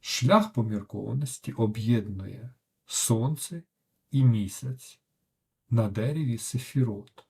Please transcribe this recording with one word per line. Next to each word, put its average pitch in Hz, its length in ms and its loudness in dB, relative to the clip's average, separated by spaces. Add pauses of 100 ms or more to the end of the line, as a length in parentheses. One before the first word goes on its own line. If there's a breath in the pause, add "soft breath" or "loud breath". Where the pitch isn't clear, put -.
Шлях 202 520 4
поміркованості 110 1000 -4
об'єднує 107 1000 -2 (320)
сонце 143 760 -2 (480)
і 135 140 4
місяць 120 760 0 (680)
на 113 180 2
дереві 120 500 -2
Сефірот. 120 920 -4